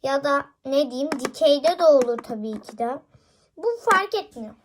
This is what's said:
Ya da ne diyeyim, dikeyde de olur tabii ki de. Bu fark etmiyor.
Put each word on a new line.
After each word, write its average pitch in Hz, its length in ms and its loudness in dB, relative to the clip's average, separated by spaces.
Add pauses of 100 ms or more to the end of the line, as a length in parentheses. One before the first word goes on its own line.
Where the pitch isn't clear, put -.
Ya 277 200 -2
da 285 220 -2 (200)
ne 269 260 0
diyeyim, 269 180 -6 (100)
dikeyde 311 600 0
de 339 60 2
olur 247 320 6
tabii 220 440 -10
ki - 160 -20
de. 247 220 -6 (580)
Bu 381 100 -4 (240)
fark 392 240 0
etmiyor. 226 500 -10